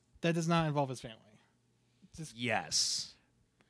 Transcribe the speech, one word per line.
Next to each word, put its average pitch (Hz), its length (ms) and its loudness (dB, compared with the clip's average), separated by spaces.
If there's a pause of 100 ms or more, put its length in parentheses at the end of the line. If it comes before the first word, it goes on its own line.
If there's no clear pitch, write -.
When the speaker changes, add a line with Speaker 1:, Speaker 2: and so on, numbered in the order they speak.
(200)
Speaker 1:
that 170 140 2
does 165 140 0
not 165 180 4
involve 143 240 2
his 123 100 -8
family. 113 160 -16 (1000)
Just 147 200 -12
Speaker 2:
Yes. 107 800 0 (560)